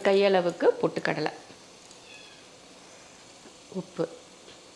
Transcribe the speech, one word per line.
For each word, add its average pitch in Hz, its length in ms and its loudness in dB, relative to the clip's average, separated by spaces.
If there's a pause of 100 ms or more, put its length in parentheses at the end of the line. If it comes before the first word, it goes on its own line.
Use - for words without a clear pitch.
கையளவுக்கு 196 600 2 (160)
பொட்டுக்கடலை, 156 500 -2 (2500)
உப்பு. - 240 -6 (720)